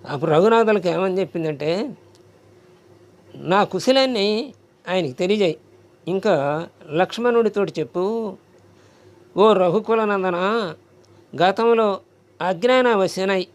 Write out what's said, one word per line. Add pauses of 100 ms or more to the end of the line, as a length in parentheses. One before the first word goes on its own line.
అప్పుడు
రఘునాథులకి
ఏమని
చెప్పిందంటే, (1400)
"నా
కుశలాన్ని (340)
ఆయనకి
తెలియజేయి, (520)
ఇంకా (220)
లక్ష్మణుడితోటి
చెప్పు. (1000)
ఓ
రఘుకుల
నందన, (1080)
గతంలో (400)
అజ్ఞానవశనై